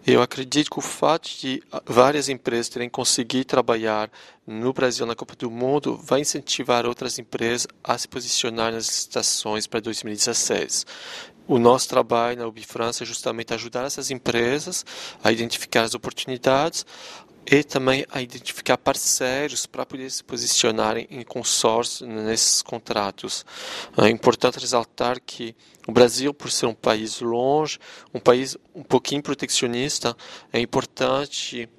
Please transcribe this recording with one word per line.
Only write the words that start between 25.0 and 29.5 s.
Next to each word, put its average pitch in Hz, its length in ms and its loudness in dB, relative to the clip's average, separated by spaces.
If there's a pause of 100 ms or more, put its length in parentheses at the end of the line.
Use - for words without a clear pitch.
que 113 300 -10 (320)
o 113 60 -6
Brasil, 123 420 6
por - 160 -10
ser - 160 0
um 113 80 0
país 110 460 -2
longe, 127 580 0 (340)
um 127 60 -8
país 131 380 4 (180)
um 160 80 -14
pouquinho 139 400 0
protecionista, 127 960 -2 (360)